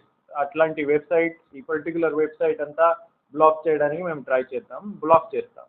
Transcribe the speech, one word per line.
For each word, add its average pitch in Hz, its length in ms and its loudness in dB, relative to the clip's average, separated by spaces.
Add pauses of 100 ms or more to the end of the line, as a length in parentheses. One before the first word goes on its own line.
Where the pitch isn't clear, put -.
(360)
అట్లాంటి 156 480 0
వెబ్‌సైట్, 165 520 0 (180)
ఈ 139 60 -18
పర్టిక్యులర్ 160 540 -4
వెబ్‌సైట్ 156 460 -2
అంతా 165 360 2 (360)
బ్లాక్ 156 360 4
చేయడానికి 151 340 0
మేము 160 200 -8
ట్రై 131 200 0
చేద్దాం, 127 420 -10
బ్లాక్ 160 520 0
చేస్తాం. - 320 -10